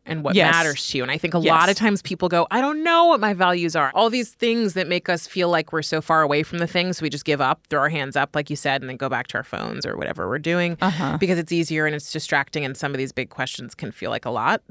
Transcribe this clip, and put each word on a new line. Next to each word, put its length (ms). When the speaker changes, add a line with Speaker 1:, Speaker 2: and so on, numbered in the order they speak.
Speaker 1:
and 160
what 100
Speaker 2:
Yes. 220
Speaker 1:
matters 320
to 100
you. 60
And 80
I 80
think 160
a 20
lot 300
Speaker 2:
Yes. 20
Speaker 1:
of 60
times 260
people 260
go, 220
"I 120
don't 220
know 220
what 140
my 160
values 400
are." 180
All 160
these 220
things 420
that 140
make 200
us 200
feel 220
like 220
we're 120
so 180
far 220
away 180
from 160
the 80
thing, 280
so 100
we 80
just 140
give 140
up, 300
throw 120
our 80
hands 260
up, 200
like 140
you 60
said, 260
and 80
then 80
go 100
back 200
to 100
our 60
phones 420
or 100
whatever 320
we're 120
doing 420
Speaker 2:
Uh-huh. 380
Speaker 1:
because 180
it's 140
easier 340
and 100
it's 160
distracting, 540
and 100
some 160
of 60
these 140
big 180
questions 460
can 160
feel 180
like 160
a 60
lot. 400